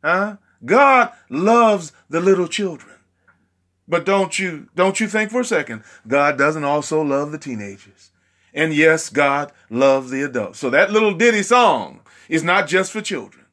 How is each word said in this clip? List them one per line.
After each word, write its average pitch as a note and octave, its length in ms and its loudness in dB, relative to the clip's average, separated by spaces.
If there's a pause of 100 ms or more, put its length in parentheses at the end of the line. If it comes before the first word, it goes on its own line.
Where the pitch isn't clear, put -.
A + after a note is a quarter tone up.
Huh? G3 340 -2 (280)
God B3+ 480 4 (180)
loves G3+ 600 2 (160)
the D#3+ 120 -4
little F3+ 280 2
children. F3+ 460 -8 (920)
But E3+ 160 -2
don't G3 320 0
you, F3 380 -6
don't F#3+ 240 0
you A3 80 -2
think G#3+ 240 -4
for B3 120 -2
a - 20 -2
second, C#3+ 400 -4 (240)
God C#3+ 280 2
doesn't D3+ 280 0
also D3 380 -2
love C#3+ 280 -4
the D3+ 80 -12
teenagers. G#2 720 -14 (420)
And D#3 220 -2
yes, D#3+ 360 2
God C#3+ 420 0 (180)
loves C3 400 2
the C3+ 120 -4
adults. A#2+ 360 -8
So C3 120 -4
that F3 200 4
little G#3+ 240 2
ditty A3 280 2
song E3+ 580 2 (280)
is D#3+ 140 -2
not F3 240 0
just F#3 240 0
for G#3+ 120 -8
children B2 500 -10